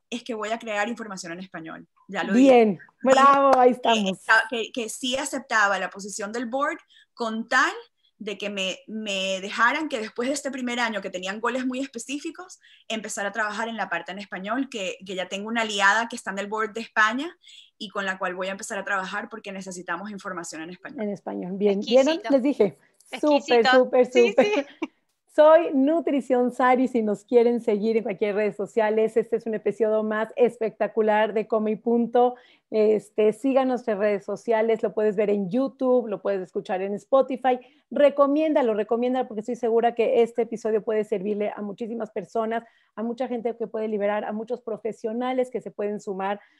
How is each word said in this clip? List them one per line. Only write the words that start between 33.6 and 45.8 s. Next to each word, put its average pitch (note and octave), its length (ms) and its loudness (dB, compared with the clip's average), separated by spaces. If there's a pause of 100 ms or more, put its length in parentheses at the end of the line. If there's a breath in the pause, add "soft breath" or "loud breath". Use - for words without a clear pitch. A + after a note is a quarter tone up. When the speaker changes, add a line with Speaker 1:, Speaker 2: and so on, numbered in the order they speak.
Speaker 2:
nuestras A#3 320 -2
redes G3+ 260 0
sociales, A3 600 0
lo G#3+ 100 -4
puedes G#3+ 220 0
ver G#3 140 2
en G3+ 200 -2
YouTube, B3+ 560 0
lo G3 160 -6
puedes G3+ 180 -2
escuchar F#3 420 -6
en G3+ 120 -4
Spotify. C4 640 0 (320 soft breath)
Recomiéndalo, C#4+ 840 2
recomiéndalo, A#3+ 520 0
porque G#3+ 140 -10
estoy A#3 160 -6
segura A#3 400 0
que A#3 260 2
este A#3 200 0
episodio A3 420 -2
puede G#3+ 180 0
servirle G#3 540 -4
a G#3 60 -10
muchísimas A3 500 -8
personas, A3+ 500 -4 (320 soft breath)
a G#3+ 80 -8
mucha A#3 240 -4
gente A#3 300 -4
que A3 100 -6
puede A3 220 -6
liberar, G#3 360 -2
a - 60 -6
muchos A3 300 -8
profesionales B3 920 -4
que G#3 100 -6
se G3 120 -12
pueden G#3 280 -6